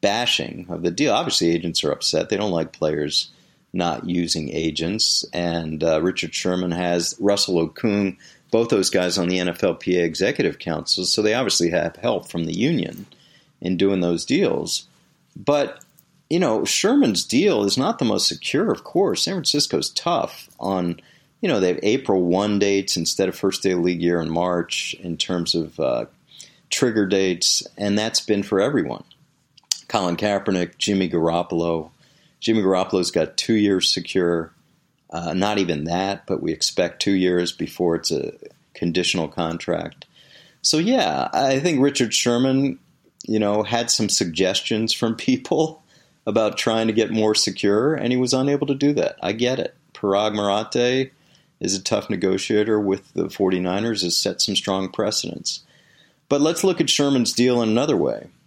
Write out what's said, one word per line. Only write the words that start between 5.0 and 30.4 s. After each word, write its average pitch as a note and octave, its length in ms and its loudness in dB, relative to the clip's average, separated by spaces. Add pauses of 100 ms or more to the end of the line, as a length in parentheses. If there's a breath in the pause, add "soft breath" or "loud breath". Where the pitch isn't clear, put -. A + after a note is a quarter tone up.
And, E2 520 -2
uh, D#2+ 180 4
Richard F2+ 320 -2
Sherman F2+ 380 -2
has F2 480 -2
Russell F#2+ 480 2
Okung, G2+ 480 -2 (340 loud breath)
both A2+ 180 2
those G2 220 2
guys F2+ 280 0
on F2 100 0
the F#2 100 0
N F2+ 100 0
F E2+ 140 -4
L F2+ 120 2
P F2+ 240 -2
A F2 60 2
Executive E2+ 540 0
Council, D#2+ 460 -4
so G#2+ 180 0
they G#2+ 120 2
obviously F#2+ 360 0
have E2+ 260 -2
help A2+ 320 -2
from E2+ 180 -4
the - 100 -4
union B2+ 500 -2 (540 soft breath)
in F#2 160 -2
doing G2 240 2
those F2 240 0
deals. - 600 -2 (500 soft breath)
But, C#3+ 480 -2 (440)
you E3+ 120 2
know, A#2 240 2
Sherman's A3 600 2
deal D#3+ 380 2
is G2+ 160 0
not F3 220 0
the C#3+ 40 2
most G2+ 220 2
secure, D3+ 460 -2
of - 100 -4
course. E3+ 400 0
San F#3+ 120 -4
Francisco's C#3+ 560 -2
tough - 680 -4
on, F2+ 420 -2 (400 soft breath)
you G#3+ 80 -2
know, A#2+ 120 2
they F#2 80 4
have F2 160 0
April G#2+ 380 2
one G2+ 360 2
dates G2 380 2
instead F2+ 320 0
of F2+ 80 -6
first - 260 -2
day G2 80 0
of F2+ 80 2
league F2 240 0
year E2+ 180 2
in D#2 80 -4
March F2 680 -2
in F2 180 -6
terms F2 380 -2
of, E2 240 -4
uh, B1 280 -2 (640 loud breath)
trigger A2 380 2
dates, F#2+ 560 2 (160)
and G2+ 180 0
that's A2 240 0
been G2+ 220 0
for G2 180 0
everyone. G2+ 440 -2 (840)
Colin F2+ 300 0
Kaepernick, G2 640 -2